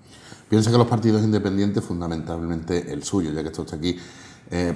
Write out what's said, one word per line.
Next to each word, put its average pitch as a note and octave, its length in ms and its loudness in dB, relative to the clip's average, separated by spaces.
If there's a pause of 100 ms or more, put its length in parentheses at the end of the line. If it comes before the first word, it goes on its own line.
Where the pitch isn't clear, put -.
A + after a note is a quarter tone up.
(500)
Piensa A2 220 4
que A#2+ 60 6
los A#2+ 100 8
partidos A2 360 2
independientes, G2+ 600 2
fundamentalmente E2+ 1080 -4
el D2 100 -8
suyo, E2+ 300 0
ya D#2 80 -4
que D2+ 80 -6
está D#2+ 120 -8
usted D#2 160 -8
aquí, F2 200 -2 (520)
eh, F2 260 0